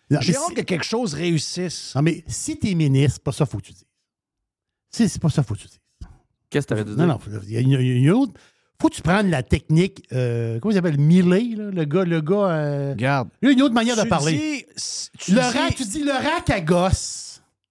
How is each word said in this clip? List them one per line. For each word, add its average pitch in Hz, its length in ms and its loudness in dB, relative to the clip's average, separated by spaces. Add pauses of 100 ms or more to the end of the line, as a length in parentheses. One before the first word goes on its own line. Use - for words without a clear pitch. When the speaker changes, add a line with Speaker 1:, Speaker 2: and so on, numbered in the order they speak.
(120)
Speaker 1:
Non, 143 100 2
Speaker 2:
J'ai 170 120 0
Speaker 1:
mais 262 60 0
Speaker 2:
hâte 311 100 -4
Speaker 1:
si 349 60 -8
Speaker 2:
que 269 60 -4
quelque 170 240 -4
chose 220 280 -4
réussisse. 170 800 -6
Speaker 1:
Non, 139 60 0
mais 160 260 0
si - 300 -8
t'es 208 160 -2
ministre, 139 400 2
c'est - 100 -12
pas 143 80 -4
ça 147 140 0
faut - 120 -10
que 95 60 -10
tu - 100 -20
dises. - 120 -20 (1040)
Si, 226 160 2
c'est - 140 -4
pas 160 80 2
ça 139 140 2
faut - 100 -4
que - 60 -6
tu - 80 -20
dises. - 120 -20 (720)
Speaker 3:
Qu'est-ce 143 160 -2
que - 80 -20
t'avais 107 100 -2
dit ? 104 120 -8
Speaker 1:
Non, 160 100 2
non, 123 140 0 (240)
il 101 80 -12
y 110 60 -4
a - 20 0
une, 131 140 4
il 127 140 2
y 127 40 2
a 123 40 0
une 131 140 4
autre, 240 240 2 (480)
faut 311 80 2
que - 60 -4
tu - 60 -12
prennes 196 280 2
la 139 140 0
technique, 170 600 0 (100)
euh, 117 460 -2
comment 208 120 -2
il 202 40 0
s'appelle, 170 240 2
Millet, 180 560 4
là, 208 160 -8
le 170 140 -2
gars, 175 200 0
le 165 160 0
gars, 160 140 0 (140)
euh, 147 420 -2
Speaker 2:
Regarde. 131 380 -2 (120)
Speaker 1:
lui, 269 120 4
une 247 80 4
autre 277 120 4
manière 233 240 2
de - 60 2
Speaker 2:
Tu 233 40 0
Speaker 1:
parler. 160 300 0
Speaker 2:
dis, 302 280 -4 (100)
s-, - 420 -10
tu - 160 -4
Speaker 1:
Le 254 80 6
Speaker 2:
dis 247 160 0
Speaker 1:
rack, 311 180 0
tu 269 100 -6
dis, 285 180 -6
le 285 100 0
rack 311 360 -2
à 208 120 0
gosse. - 800 -2 (300)